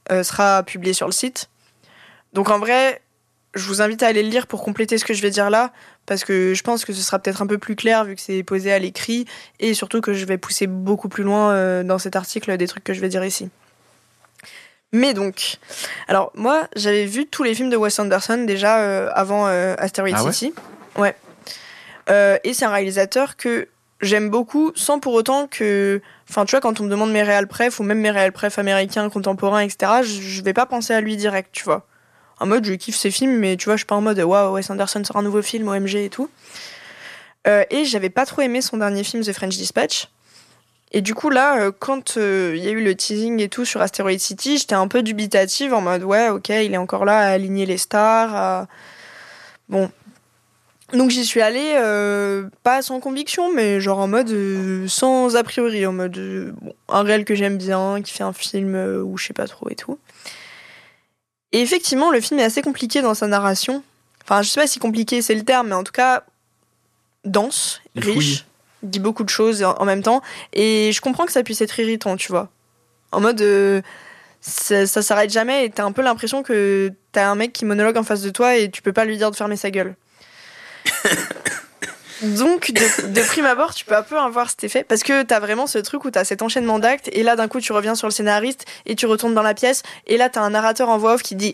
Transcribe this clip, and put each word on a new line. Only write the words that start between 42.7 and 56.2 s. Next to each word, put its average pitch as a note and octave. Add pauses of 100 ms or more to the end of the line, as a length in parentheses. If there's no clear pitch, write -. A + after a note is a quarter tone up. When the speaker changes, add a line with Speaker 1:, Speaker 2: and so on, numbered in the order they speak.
Speaker 1:
eu A3
le G3+
teasing A3
et G3+
tout B3
sur G#3+
Asteroid G3
City, C4
j'étais A3+
un F#3+
peu A#3+
dubitative, G#3+
en A3
mode, F#3
ouais, G#3+
ok, G3
il G#3+
est F#3+
encore G3
là G3+
à G3+
aligner F#3+
les F3+
stars, A3
à... F#3+ (1000)
Bon. F#3+ (1040)
Donc B3+
j'y B3
suis A3+
allée, B3
euh, G3+ (180)
pas B3+
sans C4
conviction, D4
mais G#3
genre G3
en G3
mode, A3+
euh, F#3+
sans B3+
a A#3
priori, A#3
en F#3+
mode, F#3
euh, F#3+